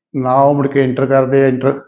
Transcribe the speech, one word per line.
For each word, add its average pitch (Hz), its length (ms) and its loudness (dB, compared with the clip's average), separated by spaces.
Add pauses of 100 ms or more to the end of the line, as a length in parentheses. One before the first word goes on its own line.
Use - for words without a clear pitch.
(160)
ਨਾ 127 180 -2
ਉਹ 139 200 2
ਮੁੜ 139 140 -2
ਕੇ 139 160 0
ਇੰਟਰ 127 220 -2
ਕਰਦੇ 135 380 2
ਆ, - 20 2
ਇੰਟਰ-, 131 420 -2